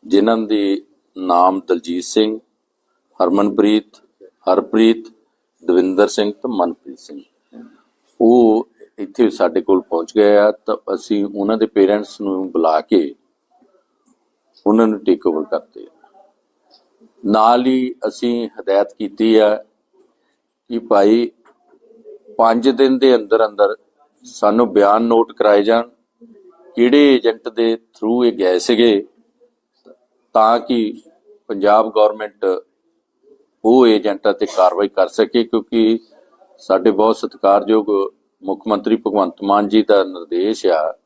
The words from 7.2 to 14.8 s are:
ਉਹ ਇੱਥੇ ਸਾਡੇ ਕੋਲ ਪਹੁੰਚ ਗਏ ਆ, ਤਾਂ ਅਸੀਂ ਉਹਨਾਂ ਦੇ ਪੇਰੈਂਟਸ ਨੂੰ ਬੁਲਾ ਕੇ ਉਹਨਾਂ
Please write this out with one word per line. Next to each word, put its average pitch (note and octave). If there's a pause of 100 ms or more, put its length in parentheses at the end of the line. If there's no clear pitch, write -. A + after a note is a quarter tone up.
ਉਹ A#2 (300)
ਇੱਥੇ G#2+
ਸਾਡੇ F2+
ਕੋਲ F#2+
ਪਹੁੰਚ E2
ਗਏ G#2
ਆ, G#2
ਤਾਂ - (180)
ਅਸੀਂ G2+
ਉਹਨਾਂ G2+
ਦੇ G#2+
ਪੇਰੈਂਟਸ G#2
ਨੂੰ F#2+
ਬੁਲਾ D#2+
ਕੇ D#2 (1500)
ਉਹਨਾਂ A2